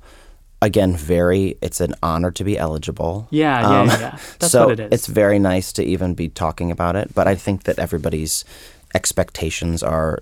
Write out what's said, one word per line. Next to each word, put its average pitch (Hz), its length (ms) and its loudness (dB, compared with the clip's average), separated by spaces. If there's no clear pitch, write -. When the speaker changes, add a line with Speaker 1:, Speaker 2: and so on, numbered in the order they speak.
Speaker 1:
again, 95 340 4
very, 87 680 2
it's - 200 -4
an 85 220 -2
honor 82 280 0
to 95 120 -8
be 101 140 -2
eligible. 80 720 -4
Speaker 2:
Yeah, 151 300 2
yeah, 101 200 4
Speaker 1:
Um, 104 60 4
Speaker 2:
yeah, 110 120 4
yeah. 120 180 -10
That's 175 120 0
Speaker 1:
so 117 160 6
Speaker 2:
what 110 120 2
it - 0 -
is. 104 140 -8
Speaker 1:
it's - 140 -2
very 104 320 4
nice 92 340 2
to 104 100 -2
even 90 300 -2
be 85 160 -4
talking 85 420 -4
about 87 240 0
it, - 200 -4
but 92 120 4
I 98 80 2
think 95 280 -4
that - 160 -2
everybody's 82 640 -4
expectations 82 880 -2
are, 80 380 -2